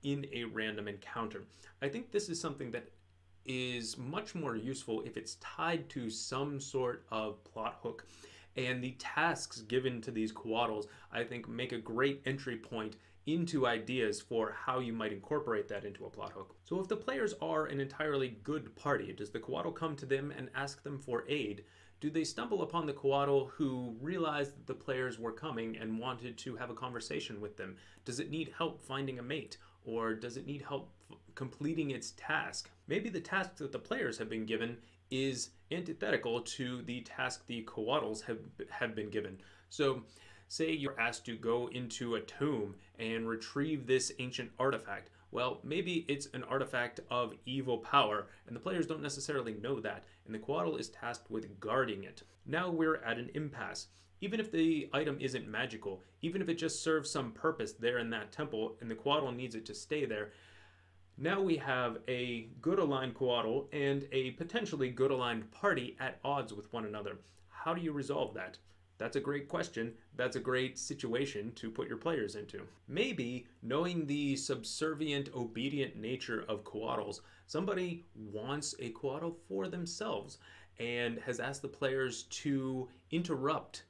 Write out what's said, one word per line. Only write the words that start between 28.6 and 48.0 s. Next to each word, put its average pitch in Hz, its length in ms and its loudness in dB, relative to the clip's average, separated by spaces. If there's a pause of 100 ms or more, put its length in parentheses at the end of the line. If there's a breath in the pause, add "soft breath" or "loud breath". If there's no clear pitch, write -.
finding 135 380 -2
a - 20 -8
mate? 139 340 -4 (280 loud breath)
Or 113 300 2
does 117 220 -6
it 135 100 -8
need 139 160 -6
help 135 300 -6 (180)
f-, - 60 -18 (180)
completing 143 560 0
its - 260 -4
task? - 540 -2 (160)
Maybe 214 220 0
the 180 120 -2
task 190 360 0
that 139 160 -4
the - 60 -2
players 196 400 -2
have 110 100 -2
been 110 180 0
given 113 300 0 (340 loud breath)
is 131 400 2 (200 soft breath)
antithetical 120 680 0
to 123 420 -4
the 120 200 -4
task - 440 -4
the 117 180 -4
Coatls 110 580 0
have, 117 160 -2 (320)
have 113 240 0
been 107 160 -2
given. 98 280 -2 (320 loud breath)
So 131 340 4 (440 loud breath)
say 160 220 2
you're 143 300 0
asked 117 260 0
to 117 100 -4
go 117 360 4
into 120 420 -2
a 110 60 2
tomb 110 560 0 (220 loud breath)
and 113 300 0
retrieve 139 580 0
this 127 340 4
ancient 127 380 -4
artifact. 110 520 0 (220 loud breath)
Well, 123 320 0
maybe 165 440 0
it's 139 260 0
an 127 100 -2
artifact 123 560 0 (100)
of 123 240 2 (100)
evil 127 340 2
power, 107 500 6 (180 loud breath)